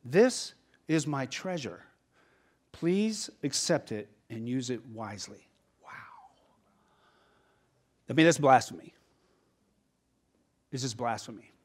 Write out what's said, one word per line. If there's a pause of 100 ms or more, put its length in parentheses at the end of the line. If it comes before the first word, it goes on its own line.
This (340)
is
my
treasure. (880)
Please (100)
accept
it (220)
and
use
it
wisely. (360)
Wow. (2250)
I
mean,
that's
blasphemy. (1800)
This
is
blasphemy. (140)